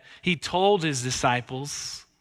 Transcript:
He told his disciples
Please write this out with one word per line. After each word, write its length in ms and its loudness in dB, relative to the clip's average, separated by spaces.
He 160 0
told 460 2
his 200 0
disciples 1000 -2